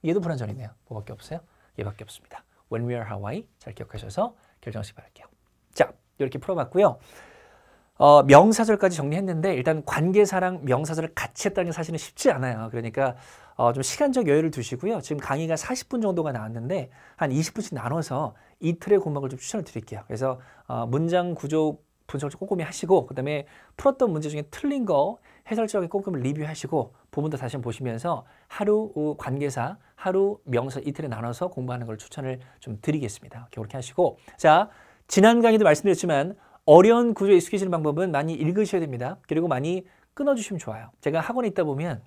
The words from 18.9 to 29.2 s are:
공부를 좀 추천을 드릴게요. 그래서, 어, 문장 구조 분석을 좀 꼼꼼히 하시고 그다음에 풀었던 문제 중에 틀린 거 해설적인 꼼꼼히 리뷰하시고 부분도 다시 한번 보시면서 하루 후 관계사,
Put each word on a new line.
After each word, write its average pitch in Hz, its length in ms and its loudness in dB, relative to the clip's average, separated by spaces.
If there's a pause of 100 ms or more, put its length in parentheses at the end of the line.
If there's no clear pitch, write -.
공부를 143 300 -6
좀 123 100 -12
추천을 196 260 -8
드릴게요. 107 420 -14
그래서, 127 320 -4 (280)
어, 120 180 -6
문장 170 500 -2
구조 151 440 -2 (280)
분석을 139 240 -8
좀 - 80 -20
꼼꼼히 190 240 -4
하시고 165 420 0
그다음에 139 400 -6 (300)
풀었던 269 360 0
문제 156 180 -4
중에 151 200 -8
틀린 277 360 -6
거 175 340 0 (320)
해설적인 214 380 -2
꼼꼼히 190 320 -4
리뷰하시고 147 720 -4 (160)
부분도 151 260 -4
다시 127 180 -8
한번 127 100 -8
보시면서 123 600 -6 (220)
하루 214 480 -2
후 151 220 -4
관계사, 139 600 -6 (180)